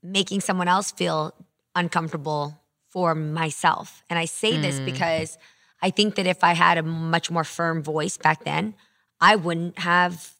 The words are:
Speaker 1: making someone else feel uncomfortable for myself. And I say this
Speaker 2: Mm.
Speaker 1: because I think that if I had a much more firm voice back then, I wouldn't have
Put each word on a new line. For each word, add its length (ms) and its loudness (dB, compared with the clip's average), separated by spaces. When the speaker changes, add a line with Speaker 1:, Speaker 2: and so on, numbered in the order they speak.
Speaker 1:
making 380 -2
someone 280 -2
else 220 2
feel 440 -4
uncomfortable 880 -4
for 260 0
myself. 920 -2
And 100 -2
I 60 0
say 320 -2
this 240 -2
Speaker 2:
Mm. 60 -6
Speaker 1:
because 500 -2
I 80 2
think 240 2
that 120 -2
if 160 0
I 120 6
had 240 6
a 40 -2
much 480 -2
more 140 0
firm 380 -4
voice 340 -4
back 280 0
then, 300 -4
I 160 8
wouldn't 440 -4
have 600 0